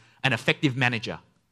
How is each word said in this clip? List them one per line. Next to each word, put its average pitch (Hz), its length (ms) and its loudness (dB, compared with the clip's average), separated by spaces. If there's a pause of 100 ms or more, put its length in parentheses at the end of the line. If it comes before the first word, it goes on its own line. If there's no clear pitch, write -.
(240)
an 131 100 2
effective 139 420 0
manager, 120 440 -2 (320)